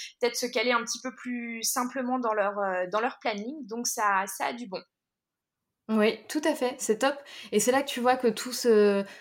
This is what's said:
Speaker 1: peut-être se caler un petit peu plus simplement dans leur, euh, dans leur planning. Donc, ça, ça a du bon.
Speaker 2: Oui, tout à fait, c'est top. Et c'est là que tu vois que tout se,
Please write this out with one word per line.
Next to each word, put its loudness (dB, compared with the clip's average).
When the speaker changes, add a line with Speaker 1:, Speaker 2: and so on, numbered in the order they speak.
Speaker 1:
peut-être 0
se -4
caler 0
un 2
petit -6
peu -6
plus -8
simplement -2
dans 0
leur, 0
euh, 0
dans 0
leur -4
planning. -6
Donc, -8
ça, 0
ça -6
a -4
du -10
bon. -10
Speaker 2:
Oui, 2
tout -2
à 4
fait, -2
c'est 0
top. 2
Et 4
c'est 4
là 4
que -4
tu -6
vois 4
que 0
tout -2
se, 6